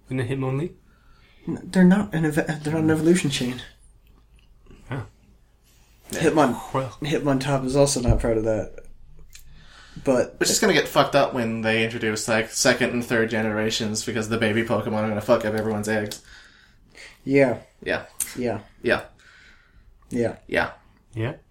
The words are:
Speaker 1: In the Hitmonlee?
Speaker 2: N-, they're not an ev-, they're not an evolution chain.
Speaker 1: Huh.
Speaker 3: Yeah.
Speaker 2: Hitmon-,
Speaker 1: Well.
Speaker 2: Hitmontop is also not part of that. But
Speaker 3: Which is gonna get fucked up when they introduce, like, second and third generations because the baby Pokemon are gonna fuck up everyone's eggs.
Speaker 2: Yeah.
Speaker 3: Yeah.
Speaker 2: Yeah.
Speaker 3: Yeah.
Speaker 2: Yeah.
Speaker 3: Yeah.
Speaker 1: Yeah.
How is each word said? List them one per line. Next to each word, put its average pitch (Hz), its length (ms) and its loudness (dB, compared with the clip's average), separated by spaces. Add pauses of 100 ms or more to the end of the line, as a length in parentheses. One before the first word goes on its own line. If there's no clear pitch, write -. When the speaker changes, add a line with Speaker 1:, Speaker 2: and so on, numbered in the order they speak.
Speaker 1:
In 131 100 -6
the 131 60 -2
Hitmonlee? 135 480 -4 (760)
Speaker 2:
N-, - 140 -6 (100)
they're 185 140 6
not 190 300 6
an 160 100 0
ev-, 151 400 -2
they're 151 100 -2
not 160 80 0
an 156 80 4
evolution 160 400 4
chain. 123 300 -4 (1300)
Speaker 1:
Huh. 131 140 -8 (1120)
Speaker 3:
Yeah. - 80 -6
Speaker 2:
Hitmon-, 151 540 2
Speaker 1:
Well. 135 280 -4
Speaker 2:
Hitmontop 139 640 0
is 131 120 -2
also 139 240 4
not 113 200 2
part 117 180 2
of 110 60 -2
that. 110 300 -2 (1300)
But 127 360 0
Speaker 3:
Which - 100 2
is - 80 2
gonna 208 140 4
get 151 160 2
fucked 143 260 2
up 139 200 4
when 113 280 -2
they 113 220 2
introduce, 110 440 -4
like, 110 220 0
second 123 420 2
and 120 120 -2
third 113 260 0
generations 110 720 -2
because 110 240 -4
the 113 100 -2
baby 113 240 2
Pokemon 107 420 -2
are 110 40 -2
gonna 107 120 -4
fuck 113 240 2
up 107 100 -2
everyone's 107 340 -2
eggs. 107 340 -4 (1040)
Speaker 2:
Yeah. 135 340 4 (240)
Speaker 3:
Yeah. 87 220 -2 (320)
Speaker 2:
Yeah. 117 240 -4 (220)
Speaker 3:
Yeah. 113 200 0 (1080)
Speaker 2:
Yeah. 117 280 -2 (100)
Speaker 3:
Yeah. - 240 -2 (440)
Speaker 1:
Yeah. 117 200 -4 (160)